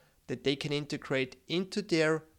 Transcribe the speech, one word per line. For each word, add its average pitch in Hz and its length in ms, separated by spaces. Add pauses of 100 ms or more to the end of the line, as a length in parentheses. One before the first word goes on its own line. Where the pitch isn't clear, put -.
(280)
that 127 160
they 139 120
can 147 160
integrate 143 640 (100)
into 190 360
their 156 420 (140)